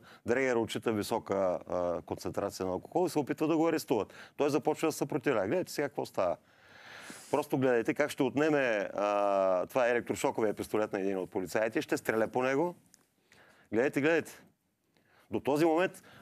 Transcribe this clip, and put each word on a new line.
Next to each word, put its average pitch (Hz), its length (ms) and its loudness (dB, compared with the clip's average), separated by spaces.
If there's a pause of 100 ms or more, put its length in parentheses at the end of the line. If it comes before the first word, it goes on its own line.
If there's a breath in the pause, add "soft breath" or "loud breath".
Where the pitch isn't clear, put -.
(260 loud breath)
дрегера 123 340 2
отчита 113 340 -2
висока, 98 640 -2 (100)
а, 87 320 -2
концентрация 92 640 -6
на 92 60 -2
алкохол 160 340 -2
и 151 40 -2
се - 100 -2
опитва 151 280 -2
да 160 100 2
го 160 100 2
арестуват. 143 460 0 (240 loud breath)
Той 143 120 2
започва 147 380 0
да 151 40 2
се - 60 -6
съпротивлява. 135 500 0
Гледайте 165 240 -2
сега 143 160 -2
какво 127 180 -8
става. 90 320 0 (920 loud breath)
Просто 143 260 0
гледайте 127 360 4
как 147 180 0
ще - 120 0
отнеме, 131 720 2
а, 98 720 2
това 123 220 0
е 123 40 2
електрошоковия 117 600 0
пистолет 107 400 -2
на 104 60 -2
един 98 180 0
от 92 140 -4
полицаите, 110 500 -2
ще 151 160 -2
стреля 110 300 0
по 127 160 -2
него. 143 320 0 (960 soft breath)
Гледайте, 139 280 0
гледайте. 151 400 0 (880 soft breath)
До 107 80 -2
този 147 260 2
момент, 175 380 2 (180 loud breath)